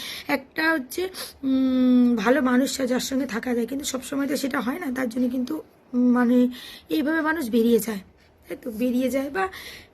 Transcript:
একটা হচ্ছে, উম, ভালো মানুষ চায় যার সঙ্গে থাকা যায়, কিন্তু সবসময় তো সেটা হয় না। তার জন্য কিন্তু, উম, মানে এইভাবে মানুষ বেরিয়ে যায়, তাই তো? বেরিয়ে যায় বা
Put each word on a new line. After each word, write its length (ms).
একটা 440
হচ্ছে, 380
উম, 720
ভালো 260
মানুষ 360
চায় 100
যার 120
সঙ্গে 260
থাকা 300
যায়, 100
কিন্তু 200
সবসময় 420
তো 100
সেটা 220
হয় 200
না। 160
তার 140
জন্য 200
কিন্তু, 320
উম, 60
মানে 480
এইভাবে 320
মানুষ 280
বেরিয়ে 300
যায়, 200
তাই 120
তো? 100
বেরিয়ে 380
যায় 200
বা 180